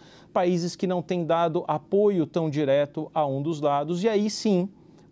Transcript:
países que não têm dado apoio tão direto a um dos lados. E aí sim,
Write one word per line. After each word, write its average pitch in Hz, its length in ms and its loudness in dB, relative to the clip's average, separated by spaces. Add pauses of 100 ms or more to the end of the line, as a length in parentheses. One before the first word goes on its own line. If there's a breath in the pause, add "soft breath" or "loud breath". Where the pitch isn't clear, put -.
(320 loud breath)
países 180 440 0
que 196 100 -4
não 180 140 -2
têm 175 240 -4
dado 165 440 0
apoio 190 580 2
tão 165 240 -2
direto 147 640 0
a 156 100 2
um 135 160 -2
dos 151 200 -4
lados. 151 420 0
E 226 60 2
aí 208 200 2
sim, 196 400 0 (440 loud breath)